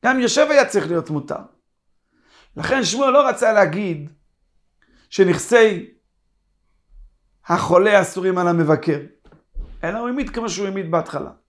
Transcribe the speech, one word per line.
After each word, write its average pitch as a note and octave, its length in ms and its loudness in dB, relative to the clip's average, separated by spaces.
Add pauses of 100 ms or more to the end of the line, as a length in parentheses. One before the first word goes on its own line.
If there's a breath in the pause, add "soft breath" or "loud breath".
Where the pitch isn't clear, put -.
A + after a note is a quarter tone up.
גם C4 140 0
יושב B3+ 300 2
היה C#4 160 4
צריך E3+ 220 -2
להיות E3 220 -4
מותר. D3+ 300 -6 (1160 soft breath)
לכן B3 260 -2
שמואל B3+ 260 0
לא C#4 180 4
רצה A3 240 0
להגיד F3+ 580 0 (1000)
שנכסי G3 840 2 (1500)
החולה F#3 540 4
אסורים F#3 360 -2
על F3+ 100 0
המבקר, D#3 520 0 (840)
אלא F3 140 -6
הוא A#3+ 100 -6
העמיד B3 220 -4
כמו A3+ 200 -8
שהוא F#3 160 -6
העמיד F#3+ 260 -6
בהתחלה. D#3+ 400 -6 (180)